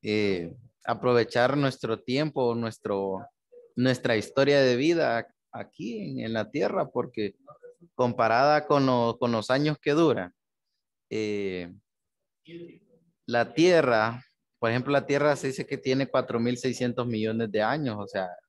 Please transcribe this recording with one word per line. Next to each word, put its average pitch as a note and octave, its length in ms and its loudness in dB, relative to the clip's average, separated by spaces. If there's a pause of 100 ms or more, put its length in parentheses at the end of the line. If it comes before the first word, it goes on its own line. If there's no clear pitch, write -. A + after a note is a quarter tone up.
Eh, G2 520 -2 (300)
aprovechar A#2+ 720 2
nuestro C3 460 -2
tiempo, C3 520 -2
nuestro, G2 720 -4 (500)
nuestra B2 400 0
historia C#3 440 2
de B2+ 160 4
vida C3+ 520 0 (240)
aquí - 460 -12
en, C#3 220 -8
en A2+ 120 -6
la A2 180 -4
tierra, E3+ 400 -2
porque G#2+ 440 -6 (600)
comparada B2 720 2
con C#3 200 4
lo, A#2+ 320 2
con B2 120 0
los A2+ 200 -2
años D3 280 0
que D3 140 0
dura, C3 400 2 (760)
eh, G2+ 600 -4 (1500)
la A#2 280 -2
tierra, B2+ 720 4 (340)
por A#2 120 0
ejemplo, B2 220 -2
la C#3 140 2
tierra C#3+ 300 2
se C3+ 120 -6
dice C3 180 -8
que C3+ 120 -8
tiene C3 300 -2
cuatro B2 320 -2
mil A#2+ 160 0
seiscientos B2 500 -4
millones A2 460 -2
de G#2+ 100 0
años, B2+ 360 -2
o G2+ 80 -8
sea F#2 220 -6 (200)